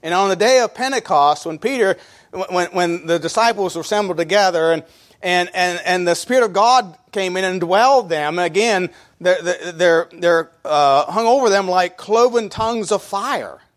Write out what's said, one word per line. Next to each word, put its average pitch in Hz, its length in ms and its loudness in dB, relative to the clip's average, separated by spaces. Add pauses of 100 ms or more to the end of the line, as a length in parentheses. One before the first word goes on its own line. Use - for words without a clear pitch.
And 160 120 -6
on 196 160 2
the 190 60 2
day 247 260 4
of 220 120 -2
Pentecost, 190 720 0
when 156 140 -8
Peter, 226 380 0 (340)
when, 180 360 -4
when 175 380 -2
the 165 140 0
disciples 202 560 -2
were 170 60 -8
assembled 196 360 -4
together 170 540 0
and, 160 120 -2 (380)
and, 180 320 0
and, 180 320 -2
and 180 220 0
the 170 80 2
Spirit 247 300 0
of 190 80 -6
God 214 440 2 (140)
came 185 260 -4
in 190 60 -2
and 185 160 -4
dwelled 208 500 2
them, 156 300 -2
again, 180 500 0 (320)
they're, 180 200 2
they're, 170 680 0
they're, 170 400 0 (140)
uh, 143 460 2
hung 226 160 0
over 247 220 4
them 196 180 2
like 180 280 0
cloven 226 540 0
tongues 220 420 -4
of 202 120 -2
fire. 196 560 -8 (180)